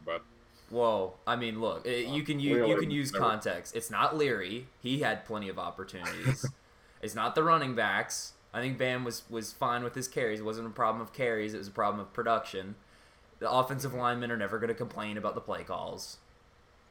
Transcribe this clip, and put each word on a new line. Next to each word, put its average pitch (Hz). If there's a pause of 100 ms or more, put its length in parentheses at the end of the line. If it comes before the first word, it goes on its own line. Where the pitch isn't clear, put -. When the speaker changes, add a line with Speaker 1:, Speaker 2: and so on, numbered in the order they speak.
Speaker 1:
but 82 (480)
Speaker 2:
Well, 110 (100)
I 120
mean, 113
look, 92
it, 120
you 147
can 147
u-, 135
you 120
Speaker 1:
clearly 104
Speaker 2:
can 151
use 143
Speaker 1:
there 98
was 117
Speaker 2:
context. 104
It's 113
not 110
Leary. 123 (160)
He 131
had 110
plenty 104
of 92
opportunities. 90
Speaker 1:
<laughs> - (460)
Speaker 2:
It's 101
not 110
the 160
running 151
backs. 107 (200)
I 110
think 127
Bam 127
was, 117
was 113
fine 123
with 120
his 131
carries. 110
It 107
wasn't 110
a 113
problem 113
of 110
carries. 110
It 107
was 98
a -
problem 104
of 95
production. 107 (640)
The 113
offensive 131
linemen 123
are 117
never 104
gonna 113
complain 107
about 104
the 98
play 90
calls. 90 (720)